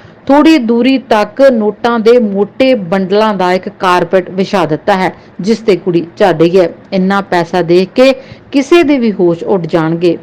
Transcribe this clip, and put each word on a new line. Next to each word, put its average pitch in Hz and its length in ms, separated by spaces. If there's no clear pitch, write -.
ਥੋੜ੍ਹੀ 302 300
ਦੂਰੀ 247 400
ਤੱਕ 214 440
ਨੋਟਾਂ 233 580
ਦੇ 233 200
ਮੋਟੇ 208 540
ਬੰਡਲਾਂ 196 600
ਦਾ 180 200
ਇੱਕ 185 160
ਕਾਰਪੈਟ 180 600
ਵਿਛਾ 185 360
ਦਿੱਤਾ 185 320
ਹੈ, 185 160
ਜਿਸ 220 160
ਤੇ 208 180
ਕੁੜੀ 170 320
ਝੜ 190 160
ਗਈ 170 260
ਹੈ। 170 100
ਇੰਨਾ 196 280
ਪੈਸਾ 180 400
ਦੇਖ 175 340
ਕੇ 262 180
ਕਿਸੇ 330 320
ਦੇ 285 140
ਵੀ 233 140
ਹੋਸ਼ 175 320
ਉੱਡ 170 240
ਜਾਣਗੇ, 165 560